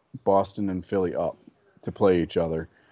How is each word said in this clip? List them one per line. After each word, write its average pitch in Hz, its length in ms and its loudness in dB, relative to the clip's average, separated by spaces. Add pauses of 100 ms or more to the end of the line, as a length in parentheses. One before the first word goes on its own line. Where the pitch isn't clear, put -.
(240)
Boston 98 460 0
and 92 140 -6
Philly 92 300 -2
up 78 220 -4 (460)
to - 100 -8
play 92 300 4
each - 140 -4
other. 82 320 -2 (240)